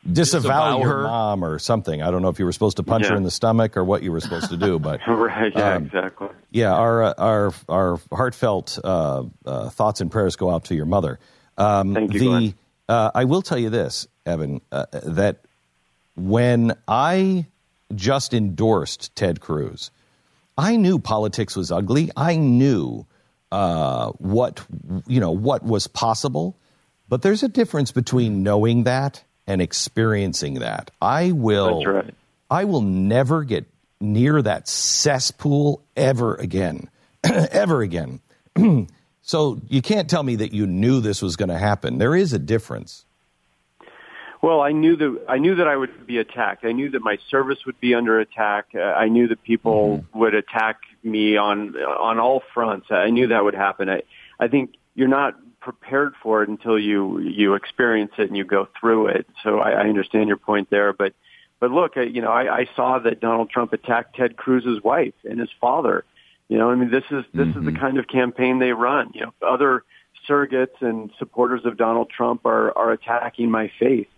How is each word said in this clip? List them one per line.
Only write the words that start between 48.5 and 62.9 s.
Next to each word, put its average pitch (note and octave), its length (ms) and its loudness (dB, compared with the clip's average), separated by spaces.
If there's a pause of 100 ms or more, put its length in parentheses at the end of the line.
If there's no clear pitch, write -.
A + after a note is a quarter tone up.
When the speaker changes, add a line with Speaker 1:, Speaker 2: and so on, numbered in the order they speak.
Speaker 3:
Uh, G2 60 -6
I F#2+ 280 2
knew A#2 200 4
that A2+ 160 -2
people G#2+ 560 0
Speaker 1:
Mm-hmm. - 200 -14
Speaker 3:
would A2 140 4
attack A2 440 -2 (260)
me G#2+ 340 2
on, G#2 380 -2
on D2 440 -2
all B2+ 220 2 (140)
fronts. A2 340 -2
I G2+ 220 2
knew A#2+ 160 2
that A2 160 2
would G#2 100 2
happen. G2 340 -2
I, F#2+ 140 -2 (380)
I A#2+ 80 2
think C3 260 0 (220)
you're C3 120 2
not C3+ 280 2 (240)
prepared C#3 540 -4 (100)
for A2 180 2
it G#2 80 0
until G#2+ 300 0
you, G2 400 0
you G2 340 2
experience G#2+ 640 0
it G#2 120 0
and G2+ 60 -8
you G2 100 -4
go G2 220 0 (120)
through A2+ 300 2
it. - 180 -2 (160)
So G#2+ 160 2
I, G#2+ 140 2
I G#2 160 2
understand G#2+ 380 0
your G2+ 100 0
point G#2 340 -2
there, G2+ 200 2
but, G2 220 -2 (460)
but B2 100 0
look, D#3 280 0
I, C3 60 -2
you A#2 200 -4
know, A2 80 0
I, B2 300 0
I B2 40 0 (100)
saw B2+ 220 2